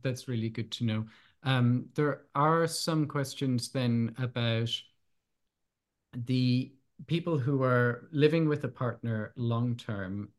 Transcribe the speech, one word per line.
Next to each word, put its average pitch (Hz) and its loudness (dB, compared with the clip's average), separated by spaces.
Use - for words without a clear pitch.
that's 123 -4
really 113 -2
good 113 -6
to - -6
know. 110 -2
Um, 123 2
there 147 -2
are 160 4
some 160 0
questions 135 -2
then 117 0
about 117 0
the 127 0
people 170 0
who 131 0
are 120 2
living 151 4
with 147 -2
a - -2
partner 113 -4
long-term, 117 -4